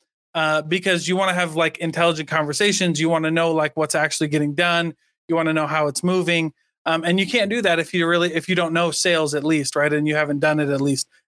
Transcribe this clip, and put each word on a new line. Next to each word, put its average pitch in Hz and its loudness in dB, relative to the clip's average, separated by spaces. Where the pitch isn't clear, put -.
uh, 156 0
because 175 -2
you 180 0
wanna 190 0
have, 175 -2
like, 160 0
intelligent 165 0
conversations. 156 0
You 165 0
wanna 160 0
know, 165 2
like, 151 0
what's 156 -2
actually 151 -2
getting 147 0
done. 170 0
You 165 -2
wanna 160 0
know 156 -2
how 151 0
it's 143 -4
moving. 170 0
Um, 165 0
and 175 2
you 190 0
can't 214 0
do 233 -2
that 175 2
if 156 -4
you 170 0
really, 170 2
if 165 -4
you 185 0
don't 170 0
know 170 2
sales 160 0
at 143 -2
least, 151 0
right? 147 2
And 151 0
you 151 0
haven't 147 0
done 151 2
it 147 0
at 139 0
least. 139 0